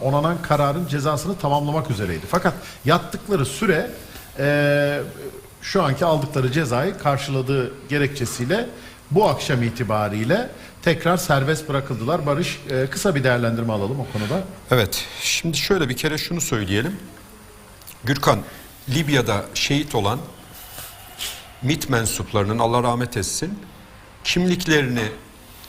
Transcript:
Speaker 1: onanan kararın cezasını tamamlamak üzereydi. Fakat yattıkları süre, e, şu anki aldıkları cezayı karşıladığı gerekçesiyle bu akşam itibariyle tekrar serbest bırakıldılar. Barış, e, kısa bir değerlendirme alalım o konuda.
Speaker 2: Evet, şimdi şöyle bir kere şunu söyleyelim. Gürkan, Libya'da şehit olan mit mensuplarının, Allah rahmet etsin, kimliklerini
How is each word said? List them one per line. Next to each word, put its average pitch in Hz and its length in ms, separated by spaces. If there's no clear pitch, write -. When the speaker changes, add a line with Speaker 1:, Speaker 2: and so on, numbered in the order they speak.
Speaker 1:
onanan 147 400
kararın 147 440
cezasını 151 520
tamamlamak 147 520
üzereydi. 90 400
Fakat 180 240
yattıkları 170 640
süre, 185 440
e, 143 640
şu - 200
anki 139 220
aldıkları 139 480
cezayı 147 460
karşıladığı 135 760
gerekçesiyle 139 800
bu 190 180
akşam 135 340
itibariyle 110 880
tekrar 170 340
serbest 151 520
bırakıldılar. 139 580
Barış, 151 340
e, 131 200
kısa 190 240
bir 139 100
değerlendirme 117 480
alalım 107 280
o 127 120
konuda. 107 300
Speaker 2:
Evet, 120 340
şimdi - 340
şöyle 170 320
bir 131 80
kere 151 220
şunu 170 220
söyleyelim. 110 560
Gürkan, 139 340
Libya'da 127 560
şehit 147 400
olan 110 240
mit 143 280
mensuplarının, 110 680
Allah 117 240
rahmet 120 340
etsin, 160 420
kimliklerini 156 800